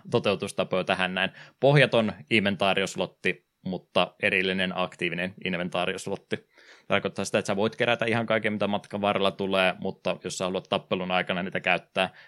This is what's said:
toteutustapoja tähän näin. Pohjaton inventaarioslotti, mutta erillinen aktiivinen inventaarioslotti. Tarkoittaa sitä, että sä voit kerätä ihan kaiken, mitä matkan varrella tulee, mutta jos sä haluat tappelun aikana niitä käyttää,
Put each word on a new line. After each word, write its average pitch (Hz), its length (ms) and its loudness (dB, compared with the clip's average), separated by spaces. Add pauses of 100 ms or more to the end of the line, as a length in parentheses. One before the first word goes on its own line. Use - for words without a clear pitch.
(100)
toteutustapoja 95 720 0
tähän 92 300 0
näin. 92 160 -2 (300)
Pohjaton 123 520 4 (180)
inventaarioslotti, 98 1160 0 (160)
mutta 90 600 -2
erillinen 95 560 0
aktiivinen 90 560 -4 (100)
inventaarioslotti. 92 1040 -4 (400)
Tarkoittaa 98 360 -2
sitä, 110 140 0
että 95 80 -2
sä 101 100 0
voit 107 200 0
kerätä 117 280 0
ihan 117 220 0
kaiken, 110 260 0
mitä 104 140 -2
matkan 101 340 -6
varrella 98 300 2
tulee, 95 480 2
mutta 92 460 -4
jos 90 140 -8
sä 95 60 -2
haluat 92 240 -4
tappelun 92 420 -2
aikana 90 320 0
niitä 92 180 -6
käyttää, 90 500 0 (180)